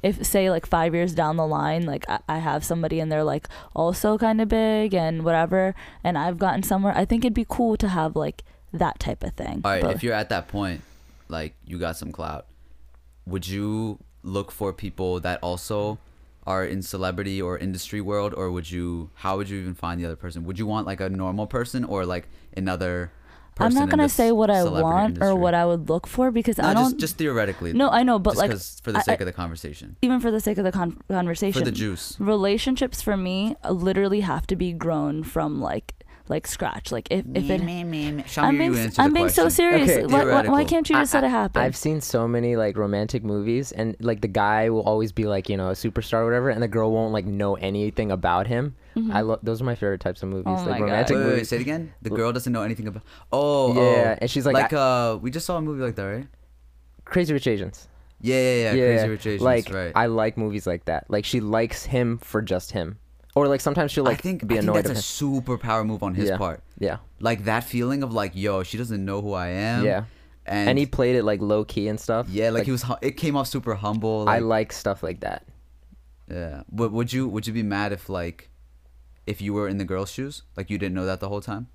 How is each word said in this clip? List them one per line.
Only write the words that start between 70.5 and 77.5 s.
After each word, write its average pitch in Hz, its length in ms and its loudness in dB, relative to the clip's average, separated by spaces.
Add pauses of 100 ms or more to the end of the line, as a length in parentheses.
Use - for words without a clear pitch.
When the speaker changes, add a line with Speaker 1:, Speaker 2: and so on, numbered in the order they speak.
Speaker 3:
And 131 80 4
he 143 80 2
played 127 300 2
it, 117 80 2
like, 104 180 0
low 107 240 2
key 104 220 -4
and 107 120 -4
stuff. 117 300 -2
Speaker 2:
Yeah, 104 220 0
like, - 80 -2
Speaker 3:
Like, 101 60 0
Speaker 2:
he 135 60 -2
was 120 120 -2
hu-, 123 180 -2
it 131 160 -2
came 147 180 -2
off 139 120 0
super 120 260 -4
humble, 107 560 -2
Speaker 3:
I 113 80 4
Speaker 2:
like 117 60 0
Speaker 3:
like 110 300 0
stuff - 280 -4
like 87 200 -6
that. - 260 -8 (840)
Speaker 2:
Yeah. 82 320 -10 (100)
But 107 200 -2
would 120 200 -2
you, 127 160 -2
would 104 200 -4
you 110 60 -6